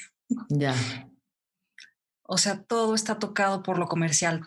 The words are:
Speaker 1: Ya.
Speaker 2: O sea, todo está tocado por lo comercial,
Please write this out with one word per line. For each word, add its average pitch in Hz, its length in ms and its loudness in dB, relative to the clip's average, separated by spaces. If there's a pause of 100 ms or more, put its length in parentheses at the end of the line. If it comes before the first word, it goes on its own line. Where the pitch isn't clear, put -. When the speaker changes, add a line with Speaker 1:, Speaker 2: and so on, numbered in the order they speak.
(480)
Speaker 1:
Ya. 143 260 2 (1500)
Speaker 2:
O 185 140 -2
sea, 202 240 0
todo 226 320 2
está 220 240 -2
tocado 196 440 0
por 185 160 -2
lo 175 80 0
comercial, 165 600 0